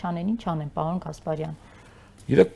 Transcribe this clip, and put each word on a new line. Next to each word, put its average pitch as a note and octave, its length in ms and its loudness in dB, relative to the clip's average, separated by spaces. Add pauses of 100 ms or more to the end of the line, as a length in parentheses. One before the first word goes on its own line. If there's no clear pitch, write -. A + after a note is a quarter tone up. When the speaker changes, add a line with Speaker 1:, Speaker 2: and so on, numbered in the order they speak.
Speaker 1:
չանեն, F3 300 -2
ինչ A3+ 100 -4 (100)
անեն, D3+ 240 -4
պարոն D#3+ 300 -2
Գասպարյան։ D#3 480 -6 (800)
Speaker 2:
Իրաք E3+ 240 8